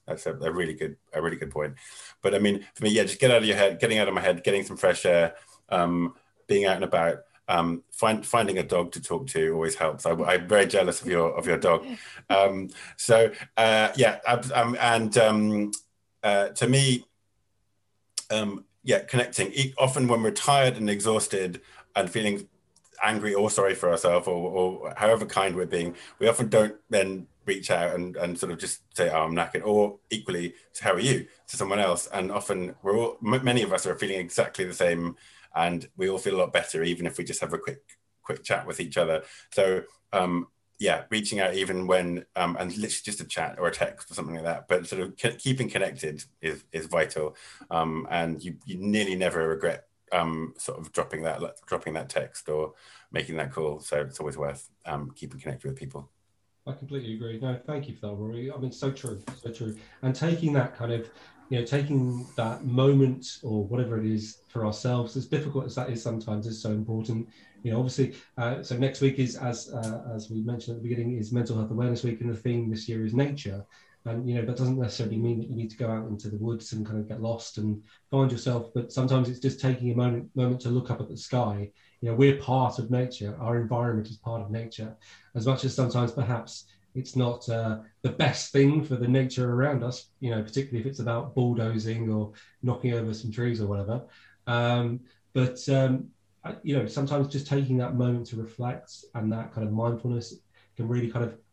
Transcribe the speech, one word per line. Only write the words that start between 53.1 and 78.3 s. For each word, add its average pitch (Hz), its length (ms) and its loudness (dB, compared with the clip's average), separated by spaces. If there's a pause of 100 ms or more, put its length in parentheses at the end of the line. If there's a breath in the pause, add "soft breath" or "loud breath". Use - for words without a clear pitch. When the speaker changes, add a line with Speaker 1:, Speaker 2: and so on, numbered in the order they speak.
Speaker 1:
making 82 280 -6
that 69 120 -4
call. 76 300 -4
So 73 220 -2
it's 69 180 -10
always 73 180 -8
worth, 71 320 -8 (160)
um, 73 300 -8
keeping 67 240 -14
connected 69 260 -10
with 67 100 -8
people. 69 320 -16 (560)
Speaker 2:
I 135 80 -10
completely 127 420 -10
agree. 113 260 -10
No, 127 260 -4
thank 147 220 -8
you 107 80 -12
for - 100 -12
that, 104 80 -8
Rory. 117 380 -8
I - 60 -12
mean, 127 120 -6
so 139 220 -4
true, 110 280 -10 (220)
so 110 80 -8
true. 107 260 -8 (260 loud breath)
And 131 120 0
taking 165 380 0
that 127 240 0
kind 117 160 -4
of, 113 180 -6 (380 loud breath)
you 127 100 0
know, 117 60 -2
taking 131 600 0 (120)
that 113 280 -4
moment 131 800 4
or 107 220 -2
whatever 113 340 -2
it 110 80 -2
is 110 420 -2
for 113 160 -4
ourselves, 120 520 -2
as 127 100 -4
difficult 139 380 -2
as 120 100 -10
that 123 160 -4
is 113 100 -4
sometimes, 110 460 -4
is 110 140 -8
so 113 100 -4
important. 113 560 -2 (360 loud breath)
You 113 100 -2
know, 117 60 2
obviously, 127 360 0 (220 loud breath)
uh, 123 260 -2
so 127 140 -6
next 131 240 0
week 135 180 4
is, 123 160 0
as, - 360 -6
uh, 113 440 -6
as 107 160 -10
we 110 120 -4
mentioned 117 340 -6
at 113 60 -10
the 120 60 -6
beginning, 120 280 -2
is 107 160 -4
Mental 117 240 0
Health 110 140 -2
Awareness 120 340 0
Week, 117 160 -2
and 120 100 -4
the 107 60 -4
theme 117 340 -2
this 110 180 -6
year 110 160 -2
is 110 100 -2
nature. 127 500 -2 (400 soft breath)
And, 117 240 -4
you 120 80 0
know, 113 80 0
that 120 120 -4
doesn't 131 220 0
necessarily 113 380 -2
mean 117 220 0
that 110 100 -6
you 113 80 -6
need 113 140 -6
to - 60 -18
go 117 120 -4
out 110 180 -4
into 104 220 -8
the 104 80 -6
woods 113 360 -6
and 110 140 -6
kind 107 120 -6
of 107 100 -6
get 113 120 -8
lost 113 380 -6
and 107 240 -2 (280 soft breath)
find 135 200 4